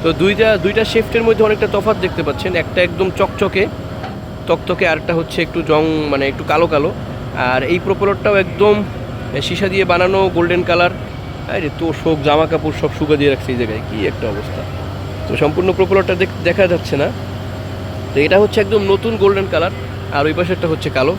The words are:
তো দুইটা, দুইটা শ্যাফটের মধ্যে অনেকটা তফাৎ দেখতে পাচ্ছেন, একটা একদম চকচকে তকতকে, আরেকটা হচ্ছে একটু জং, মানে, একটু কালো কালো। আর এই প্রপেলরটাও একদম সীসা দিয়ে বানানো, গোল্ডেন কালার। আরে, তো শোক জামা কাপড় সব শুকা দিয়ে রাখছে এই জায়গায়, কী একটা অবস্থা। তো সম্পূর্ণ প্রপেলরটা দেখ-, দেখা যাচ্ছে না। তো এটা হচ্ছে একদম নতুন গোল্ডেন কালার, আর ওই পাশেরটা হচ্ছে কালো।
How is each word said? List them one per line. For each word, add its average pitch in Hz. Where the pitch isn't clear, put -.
তো 160
দুইটা, 202
দুইটা 202
শ্যাফটের 226
মধ্যে 220
অনেকটা 214
তফাৎ 208
দেখতে 170
পাচ্ছেন, 180
একটা 170
একদম 175
চকচকে 190
তকতকে, 170
আরেকটা 160
হচ্ছে 165
একটু 170
জং, 156
মানে, 139
একটু 139
কালো 151
কালো। 151
আর 127
এই 170
প্রপেলরটাও 196
একদম 208
সীসা 196
দিয়ে 190
বানানো, 185
গোল্ডেন 175
কালার। 175
আরে, 151
তো 165
শোক 160
জামা 151
কাপড় 156
সব 165
শুকা 156
দিয়ে 143
রাখছে 135
এই 123
জায়গায়, 110
কী 104
একটা -
অবস্থা। 98
তো -
সম্পূর্ণ 170
প্রপেলরটা 190
দেখ-, 180
দেখা 180
যাচ্ছে 170
না। 160
তো 135
এটা 165
হচ্ছে 208
একদম 208
নতুন 196
গোল্ডেন 196
কালার, 170
আর 147
ওই 160
পাশেরটা 175
হচ্ছে 156
কালো। 135